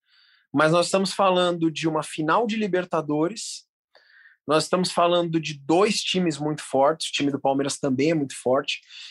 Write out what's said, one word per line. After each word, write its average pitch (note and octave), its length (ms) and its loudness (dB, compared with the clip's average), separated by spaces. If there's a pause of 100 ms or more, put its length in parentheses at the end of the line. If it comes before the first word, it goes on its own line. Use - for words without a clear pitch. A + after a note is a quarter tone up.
(540)
mas D#3 180 4
nós E3+ 160 4
estamos F#3+ 260 0
falando F3+ 580 2
de D3 160 -4
uma D#3 160 -2
final E3 420 0
de G#3+ 120 -4
Libertadores, F3 1080 -2 (800)
nós D3+ 160 2
estamos F#3 280 0
falando F3 480 2
de D3+ 140 -6
dois D#3+ 460 2
times F3 380 -2
muito D3+ 260 -6
fortes, C#3+ 460 0
o - 20 -12
time C#3+ 200 -2
do C#3 80 -2
Palmeiras C#3 380 -2
também C#3 340 0
é E3+ 40 2
muito C#3+ 200 -4
forte, C3 440 -2 (320)